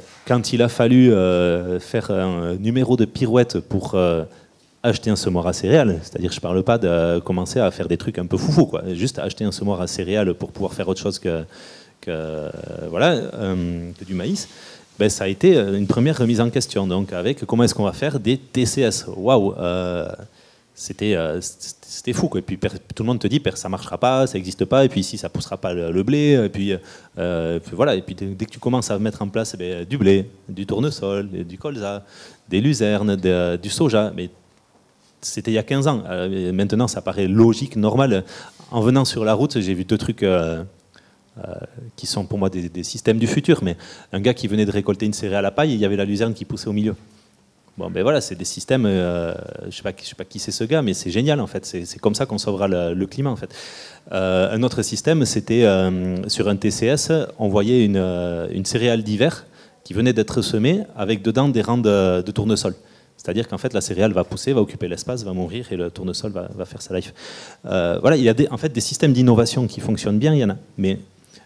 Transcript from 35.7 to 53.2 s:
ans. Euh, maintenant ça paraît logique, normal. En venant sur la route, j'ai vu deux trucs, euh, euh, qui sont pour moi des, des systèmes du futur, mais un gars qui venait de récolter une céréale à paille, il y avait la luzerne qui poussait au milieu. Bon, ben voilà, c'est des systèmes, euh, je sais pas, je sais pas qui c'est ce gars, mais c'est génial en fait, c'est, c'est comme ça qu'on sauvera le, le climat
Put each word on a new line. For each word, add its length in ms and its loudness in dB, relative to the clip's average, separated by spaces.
ans. 220 2
Euh, 420 -2
maintenant 360 2
ça 120 -6
paraît 280 -2
logique, 480 4
normal. 480 2
En 100 0
venant 240 4
sur 180 -2
la 120 4
route, 240 0
j'ai 160 0
vu 100 -4
deux 140 0
trucs, 240 -4
euh, 400 2
euh, 160 -12
qui 120 -14
sont 180 -4
pour 140 -4
moi 100 0
des, 200 -4
des 140 -8
systèmes 360 0
du 80 2
futur, 340 2
mais 160 0
un 60 -2
gars 140 2
qui 140 -6
venait 180 2
de 60 0
récolter 340 -2
une 80 -2
céréale 320 -2
à 60 0
paille, 240 0
il 40 -2
y 60 2
avait 100 0
la 100 0
luzerne 280 -2
qui 100 -12
poussait 260 -8
au 40 -2
milieu. 220 0
Bon, 140 -8
ben 100 -2
voilà, 180 2
c'est 140 -6
des 120 -8
systèmes, 420 0
euh, 480 0
je 60 -12
sais 80 -14
pas, 120 -6
je 120 -16
sais 80 -16
pas 100 -12
qui 140 -14
c'est 120 -8
ce 120 -6
gars, 180 0
mais 140 0
c'est 160 -6
génial 280 2
en 60 -2
fait, 220 -8
c'est, 180 -8
c'est 140 -14
comme 160 2
ça 100 -2
qu'on 140 -4
sauvera 280 -2
le, 280 0
le 100 -2
climat 240 -4